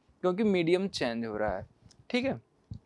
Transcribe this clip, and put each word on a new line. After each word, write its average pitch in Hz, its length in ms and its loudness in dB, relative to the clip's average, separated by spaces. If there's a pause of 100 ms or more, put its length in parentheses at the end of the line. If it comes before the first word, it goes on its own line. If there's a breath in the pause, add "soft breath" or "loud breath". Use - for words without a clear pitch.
(200)
क्योंकि 185 240 2
मीडियम 180 440 4
चेंज 117 380 -2
हो 104 100 -4
रहा 104 200 0
है। 107 100 -10 (440)
ठीक 247 140 0
है, 196 160 -4 (460)